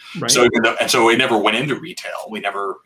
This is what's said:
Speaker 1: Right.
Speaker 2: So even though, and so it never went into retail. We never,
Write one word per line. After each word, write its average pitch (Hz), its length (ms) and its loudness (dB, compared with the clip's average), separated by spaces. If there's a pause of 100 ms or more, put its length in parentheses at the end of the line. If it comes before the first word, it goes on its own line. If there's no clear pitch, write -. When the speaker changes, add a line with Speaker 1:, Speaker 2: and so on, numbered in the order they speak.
(200)
Speaker 1:
Right. 120 100 -4
Speaker 2:
So 123 140 4
even 117 180 4
though, 117 200 2
and 117 100 0
so 117 180 4
it 117 80 4
never 123 200 2
went 104 180 2
into 131 200 -2
retail. - 540 -12
We 107 120 -10
never, 98 440 -6